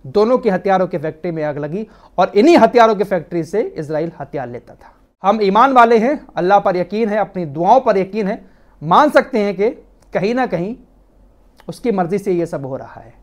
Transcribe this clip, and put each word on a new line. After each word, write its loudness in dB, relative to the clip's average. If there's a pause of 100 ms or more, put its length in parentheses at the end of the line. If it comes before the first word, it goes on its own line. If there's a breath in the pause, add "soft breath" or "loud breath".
दोनों 0
की -2
हथियारों 0
के -8
फैक्ट्री -8
में -6
आग -6
लगी -8 (320 soft breath)
और 0
इन्हीं 6
हथियारों 4
के -4
फैक्ट्री -4
से -4
इसराइल -6
हथियार -10
लेता -16
था। -20 (300)
हम 0
ईमान 4
वाले 6
हैं, 0 (180)
अल्लाह 2
पर 0
यकीन -2
है, -2
अपनी -6
दुआओं 2
पर 0
यकीन -4
है, -8 (380 soft breath)
मान 2
सकते 0
हैं -2
कि 0 (440)
कहीं -2
ना -2
कहीं -6 (920)
उसकी -6
मर्जी -2
से -4
ये -2
सब -10
हो -10
रहा -16
है। -20